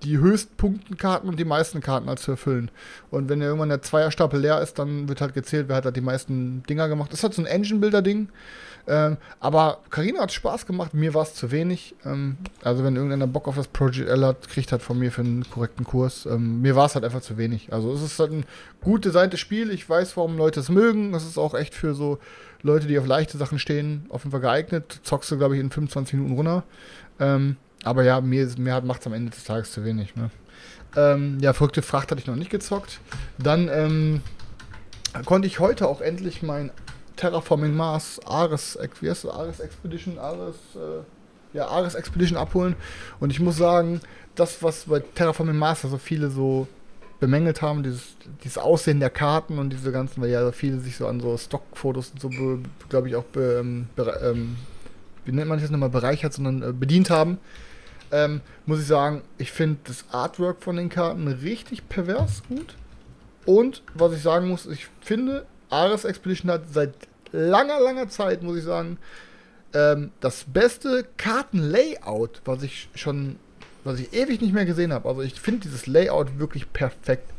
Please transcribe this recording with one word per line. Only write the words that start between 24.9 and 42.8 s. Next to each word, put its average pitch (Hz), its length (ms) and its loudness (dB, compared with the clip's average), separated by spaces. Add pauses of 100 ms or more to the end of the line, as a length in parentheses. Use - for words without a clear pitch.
Zockst - 300 -2
du, 147 80 2
glaub 139 140 4
ich, 139 60 2
in 135 120 -2
fünfundzwanzig 143 480 -2
Minuten 135 160 0
runter. 165 280 2 (560)
Ähm, 139 360 4 (280)
aber 127 200 4
ja, 127 180 6
mir, 131 260 2 (120)
mir 127 160 0
hat, 127 100 -2
macht's 127 220 -4
am 113 60 -6
Ende 113 180 -4
des - 140 -18
Tages 110 260 -4
zu 107 120 -8
wenig, 110 320 -4
ne? 113 140 -4 (680)
Ähm, 143 460 4
ja, 135 120 6
verrückte 147 280 4
Fracht 135 300 -4
hatte 135 100 -4
ich - 60 -10
noch 123 80 -4
nicht 160 160 -6
gezockt. 202 480 -6 (400)
Dann, 156 320 4
ähm, 156 500 2 (1040)
konnte 190 220 4
ich 185 120 -4
heute 196 280 4
auch 143 140 -2
endlich 175 420 -4
mein 147 260 -4 (460)
Terraforming 151 600 2
Mars 156 500 -2
Ares, 156 500 0
Ex-, - 260 -8
wie 160 80 -2
heißt 175 140 -4
das? - 80 -6
Ares 165 300 -8
Expedition, 165 580 -10
Ares, 170 360 -8 (200)
äh, - 840 -12
ja, 143 100 -4
Ares 175 280 -2
Expedition 170 420 0
abholen. 180 380 0 (460)